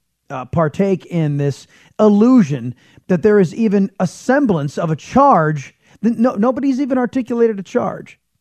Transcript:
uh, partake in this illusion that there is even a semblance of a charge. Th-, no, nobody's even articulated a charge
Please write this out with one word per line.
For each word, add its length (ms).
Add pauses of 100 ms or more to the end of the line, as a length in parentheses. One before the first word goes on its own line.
(280)
uh, 160
partake 640
in 320
this 280 (320)
illusion 760 (340)
that 140
there 180
is 140
even 440
a 80
semblance 680
of 140
a 60
charge. 760 (280)
Th-, 140
no, 180
nobody's 460
even 180
articulated 600
a 40
charge 580 (200)